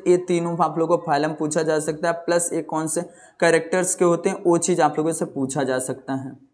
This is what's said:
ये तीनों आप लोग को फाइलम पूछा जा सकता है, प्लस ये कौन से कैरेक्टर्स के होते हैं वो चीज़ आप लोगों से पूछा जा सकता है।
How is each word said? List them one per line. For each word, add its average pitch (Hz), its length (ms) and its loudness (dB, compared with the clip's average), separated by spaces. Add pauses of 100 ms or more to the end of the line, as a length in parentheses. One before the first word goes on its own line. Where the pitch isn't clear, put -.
ये 180 120 6
तीनों 170 400 -2
आप 156 200 0
लोग 160 100 0
को 170 80 4 (100)
फाइलम 151 320 2
पूछा 160 240 0
जा 156 160 2
सकता 156 280 -4
है, 170 80 2
प्लस 170 380 0
ये 160 100 -2
कौन 156 240 -4
से 170 140 -2 (380)
कैरेक्टर्स 170 560 2
के 180 100 2
होते 170 240 2
हैं 190 160 -6
वो 170 140 6
चीज़ 170 220 0
आप 151 160 2
लोगों 156 140 0
से 160 160 -4
पूछा 139 360 -4
जा 127 160 0
सकता 135 360 -6
है। 131 160 -8 (220)